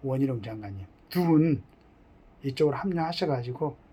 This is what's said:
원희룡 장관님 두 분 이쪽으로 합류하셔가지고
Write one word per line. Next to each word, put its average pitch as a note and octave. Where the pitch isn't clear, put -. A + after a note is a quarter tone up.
원희룡 C3+
장관님 G#2
두 F3+
분 D#3+
이쪽으로 C#3
합류하셔가지고 D#3+